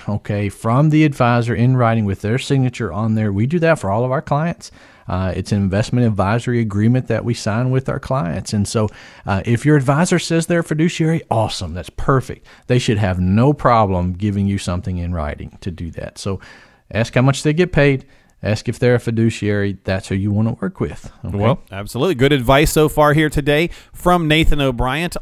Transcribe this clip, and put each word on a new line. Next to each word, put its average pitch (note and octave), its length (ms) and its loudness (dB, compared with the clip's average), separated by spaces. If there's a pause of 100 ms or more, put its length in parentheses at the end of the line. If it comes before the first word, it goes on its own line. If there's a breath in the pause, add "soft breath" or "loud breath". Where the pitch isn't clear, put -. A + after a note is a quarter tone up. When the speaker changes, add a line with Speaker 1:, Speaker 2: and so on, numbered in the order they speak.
Speaker 1:
okay, G#2 400 -4
from B2 420 0
the D#3 140 4
advisor A#2+ 500 0
in A#2+ 220 2
writing A2+ 300 2
with G2 160 -4
their G#2+ 160 -2
signature B2+ 560 -2
on A2 220 -2
there. G#2+ 180 0
We G2+ 120 0
do D#3+ 140 0
that E3 180 2
for F#2+ 140 -4
all A#2 140 0
of B2+ 60 -2
our C#3+ 100 -2
clients. D#3 500 -4 (380 loud breath)
Uh, F#2 260 -2
it's F#2+ 160 -4
an G#2+ 60 2
investment G2+ 500 0
advisory A2 540 0
agreement A2+ 460 2
that G#2+ 180 -2
we A#2+ 80 -2
sign A2+ 380 -2
with C3 180 -2
our - 100 -4
clients. C3+ 540 -6
And G2+ 140 2
so, A2 200 0 (380 loud breath)
uh, G2 180 -2
if A#2 220 0
your D3+ 100 6
advisor D3 440 2
says E3 260 -2
they're E3+ 140 0
a E3 40 0
fiduciary, D#3+ 680 0
awesome. G2+ 440 -2
That's F2 160 -10
perfect. - 560 -2 (220 loud breath)
They B2 120 2
should A2 200 0
have F#2 200 0
no G#2 320 4
problem G2 640 2
giving G2+ 340 -2
you G2 120 -2
something F2+ 380 -6
in F2 160 -4
writing D2 460 -8
to - 120 -8
do E2 200 -10
that. - 280 -14
So G2 200 -6 (500 loud breath)
ask - 260 -2
how B2+ 80 4
much C3+ 200 2
they D3+ 100 2
get F3 200 0
paid. C#3+ 320 4 (360 soft breath)
Ask G#2+ 280 -2
if A2+ 100 -4
they're B2 160 4
a A#2 60 2
fiduciary. G#2 840 -2
That's F#2+ 240 -4
who F#2+ 80 -4
you G2 160 0
wanna A2 300 0
work F#2 180 -6
with. - 320 -8 (140)
Okay? F2+ 100 -8
Speaker 2:
Well, A2 240 0 (140)
absolutely. G#2 420 -4
Good C3+ 160 6
advice C#3 400 2
so D#3 160 4
far D3 260 2
here D#3 160 2
today D3 400 0 (220 loud breath)
from F3 380 2
Nathan D3+ 320 4
O'Brien C3 480 -2 (120)